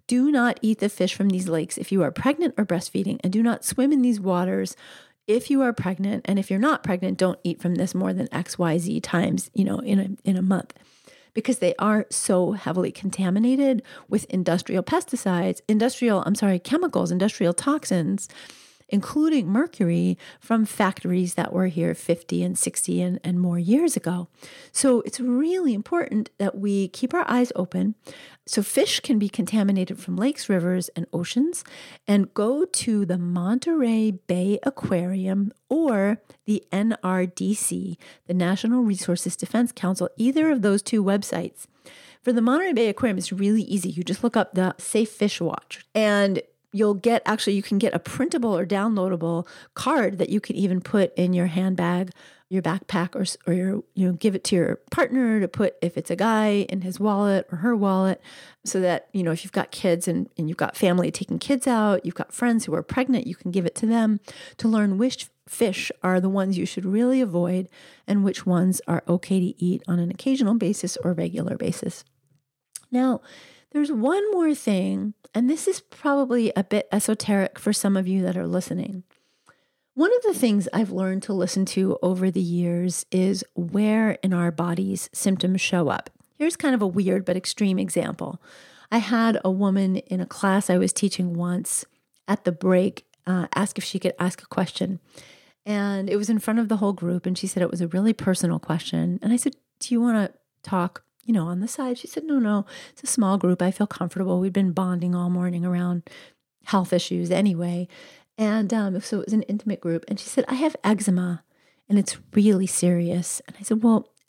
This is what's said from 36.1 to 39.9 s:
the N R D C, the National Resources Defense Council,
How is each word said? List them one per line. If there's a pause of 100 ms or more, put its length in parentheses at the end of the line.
the
N
R
D
C, (280)
the
National
Resources
Defense
Council,